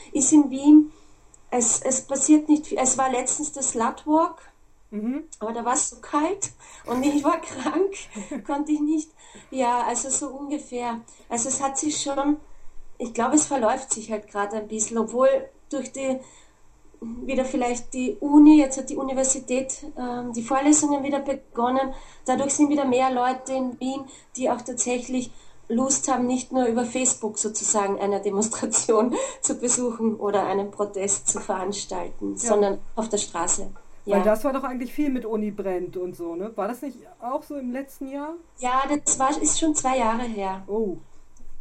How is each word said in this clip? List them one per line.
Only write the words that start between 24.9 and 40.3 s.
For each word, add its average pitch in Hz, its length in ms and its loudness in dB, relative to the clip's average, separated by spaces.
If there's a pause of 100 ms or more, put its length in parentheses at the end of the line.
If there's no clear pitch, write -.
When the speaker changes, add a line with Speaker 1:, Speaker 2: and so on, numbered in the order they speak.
Speaker 1:
Lust 262 420 0
haben, 247 160 0
nicht 254 260 -2
nur 254 140 2
über 226 180 0
Facebook 254 540 -2
sozusagen 208 600 -2
eine 202 200 0
Demonstration 226 920 0 (140)
<laughs> - 140 -14
zu - 160 -2
besuchen 226 580 0
oder 202 300 0
einen 196 240 -2
Protest 202 580 -4
zu 202 120 0
veranstalten, 190 960 -6
Speaker 2:
Ja. 233 120 -4
Speaker 1:
sondern 202 300 4 (180)
auf 226 120 -2
der 208 100 -2
Straße. - 520 -4 (360)
Speaker 2:
Weil 202 120 4
Speaker 1:
Ja. 196 60 4
Speaker 2:
das 220 200 4
war 277 80 0
doch 262 120 -4
eigentlich 254 280 -6
viel 294 180 0
mit 247 160 -2
Uni 214 240 -2
brennt 185 460 -4
und 180 200 -6
so, 170 200 -8
ne? 208 200 -6
War 196 120 -2
das 240 140 -8
nicht 269 160 -10 (240)
auch 277 200 -6
so 294 140 -12
im 247 160 -6
letzten 277 380 -10
Jahr? 285 240 -8 (240)
Speaker 1:
Ja, 254 300 0
das 294 300 -2
war, 269 120 2 (120)
ist 302 160 2
schon 311 160 2
zwei 262 240 0
Jahre 226 260 0
her. 196 420 -6